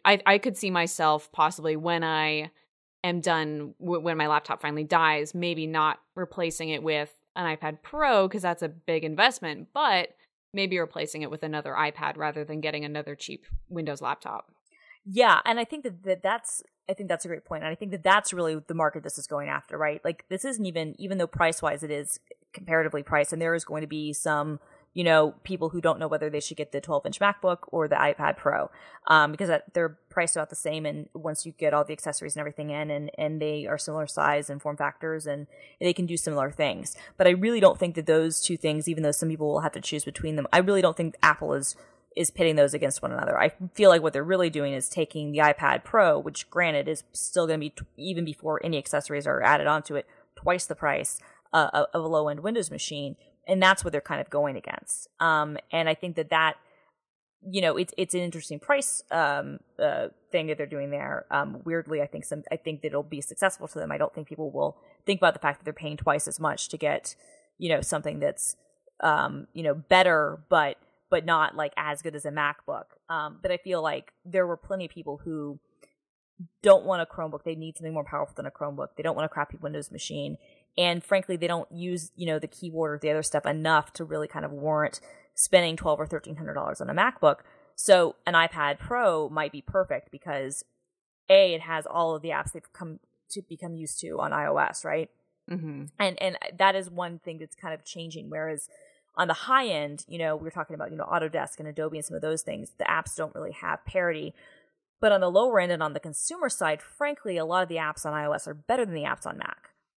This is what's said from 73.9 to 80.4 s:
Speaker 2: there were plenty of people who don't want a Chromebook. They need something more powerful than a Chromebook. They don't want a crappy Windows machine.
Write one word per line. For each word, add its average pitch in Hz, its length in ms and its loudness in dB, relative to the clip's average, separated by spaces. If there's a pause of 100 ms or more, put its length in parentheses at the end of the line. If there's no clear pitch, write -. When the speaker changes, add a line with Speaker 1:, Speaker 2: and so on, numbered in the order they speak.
Speaker 2:
there 180 200 2
were 170 120 -4
plenty 190 260 -8
of 160 80 -12
people 147 320 -10
who 151 340 -8 (1040)
don't 196 240 8
want 180 160 0
a 160 40 -4
Chromebook. 156 400 -10
They 165 100 -6
need 160 220 -12
something 160 160 -10
more 156 100 -4
powerful 143 320 -8
than 143 100 -10
a 139 60 -10
Chromebook. 143 460 -8
They 151 60 -6
don't 160 120 -2
want 156 100 -2
a 156 40 -4
crappy 147 260 -6
Windows 151 340 -10
machine. 147 480 -10 (400)